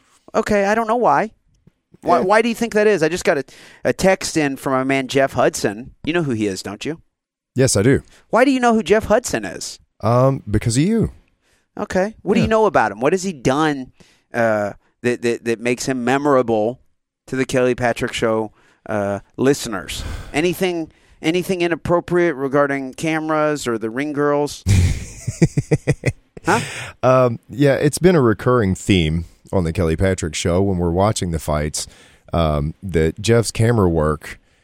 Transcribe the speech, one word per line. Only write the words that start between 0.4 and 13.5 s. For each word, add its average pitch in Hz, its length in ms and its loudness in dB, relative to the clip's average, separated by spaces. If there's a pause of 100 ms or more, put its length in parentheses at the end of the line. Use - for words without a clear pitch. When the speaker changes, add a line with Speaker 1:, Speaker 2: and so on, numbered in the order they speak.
Speaker 1:
I 208 80 0
don't 226 120 -2
know 226 100 -2
why. 190 360 0 (680)
Why, - 160 2
Speaker 2:
Yeah. 214 60 0
Speaker 1:
why 208 180 4
do 233 60 -2
you 226 60 -2
think 220 200 -4
that 214 120 4
is? 196 160 2
I 160 60 4
just 175 160 -6
got 170 140 2
a, 135 60 -4 (400)
a - 80 2
text - 440 0
in 143 200 0
from 135 160 -4
my 131 120 0
man 135 240 0
Jeff 135 240 0
Hudson. 127 640 -2 (100)
You 156 80 -2
know 175 100 0
who 139 100 -2
he 110 140 -2
is, 95 160 -4
don't 101 220 -10
you? 156 160 -8 (540)
Speaker 2:
Yes, 127 220 2
I 123 60 4
do. 117 200 4 (280)
Speaker 1:
Why 226 140 4
do 277 80 4
you 254 80 0
know 233 140 4
who 220 80 2
Jeff 202 220 2
Hudson 208 400 -2
is? - 360 -12 (200)
Speaker 2:
Um, 127 480 2
because 110 280 0
of 139 80 4
you. 196 280 0 (640)
Speaker 1:
Okay. 208 460 -4
What 190 120 0
do - 60 2
you - 60 2
Speaker 2:
Yeah. - 40 0
Speaker 1:
know 220 160 4
about 131 260 2
him? 104 80 -12
What 143 120 2
has 185 120 -2
he 190 80 -4
done, 139 600 -2 (420)